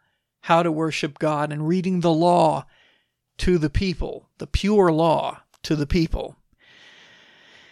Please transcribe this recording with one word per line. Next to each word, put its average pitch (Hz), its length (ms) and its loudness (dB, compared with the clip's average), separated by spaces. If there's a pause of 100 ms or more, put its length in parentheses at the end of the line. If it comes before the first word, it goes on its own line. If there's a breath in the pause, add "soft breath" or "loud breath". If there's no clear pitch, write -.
(420)
how 170 220 2
to 170 80 0
worship 156 480 -4
God 151 320 -2
and 151 160 -6
reading 185 320 0
the 170 140 2
law 160 520 2 (760 soft breath)
to 180 200 2
the 151 100 -2
people, - 600 -6 (100)
the - 80 -12
pure 196 440 2
law 156 500 0 (200)
to - 140 -2
the 147 100 -2
people, - 500 -2 (1400 soft breath)